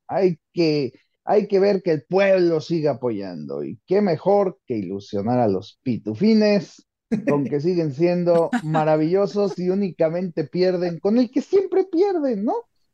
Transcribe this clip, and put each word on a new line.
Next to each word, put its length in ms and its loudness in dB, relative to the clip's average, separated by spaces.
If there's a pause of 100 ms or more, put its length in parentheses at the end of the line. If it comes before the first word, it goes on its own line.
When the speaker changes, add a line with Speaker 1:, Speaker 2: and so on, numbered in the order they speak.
Speaker 1:
hay 320 0 (140)
que, 400 0 (320)
hay 240 2
que 120 2
ver 220 2
que 100 0
el 120 -2
pueblo 560 2
siga 320 -2
apoyando 720 -6
y 220 -12
qué 160 2
mejor 640 0
que 100 -4
ilusionar 640 -4
a 80 2
los 340 -4
pitufines 1040 0 (400)
con 220 0
que 120 -2
siguen 340 -2
siendo 640 0
Speaker 2:
<laughs> 20 -2
Speaker 1:
maravillosos 960 0
y 120 -2
únicamente 720 -2
pierden 560 -2
con 180 2
el 120 2
que 120 -2
siempre 420 0
pierden, 600 0
¿no? 100 0 (400)